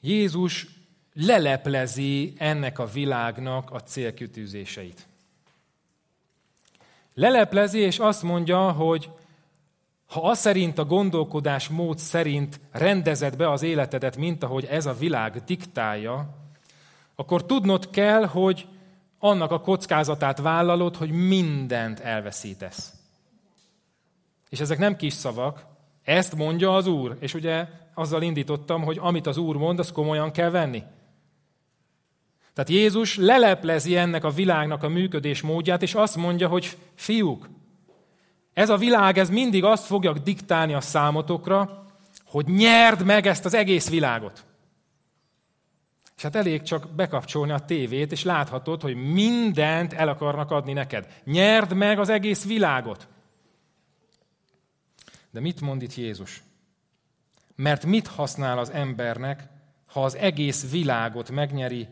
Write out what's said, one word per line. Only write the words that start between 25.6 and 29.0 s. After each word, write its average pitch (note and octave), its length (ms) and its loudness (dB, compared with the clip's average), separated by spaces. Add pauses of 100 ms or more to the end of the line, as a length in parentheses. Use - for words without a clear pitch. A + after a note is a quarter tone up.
ezt E3+ 320 2
mondja E3 400 0
az F#3+ 120 2
Úr, C3 320 -2
és C#3 140 -8
ugye E3 340 -2 (260)
azzal D#3 280 -2
indítottam, D3+ 600 -2
hogy D#3+ 180 -2